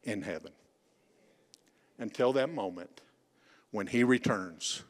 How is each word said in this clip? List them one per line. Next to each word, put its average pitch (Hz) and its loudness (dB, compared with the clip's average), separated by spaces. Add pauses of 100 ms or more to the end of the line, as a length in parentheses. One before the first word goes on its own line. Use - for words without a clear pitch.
in 107 -4
heaven. 87 -8 (1400)
Until 123 0
that 135 2
moment 90 -8 (720)
when 101 -4
he 120 4
returns 107 2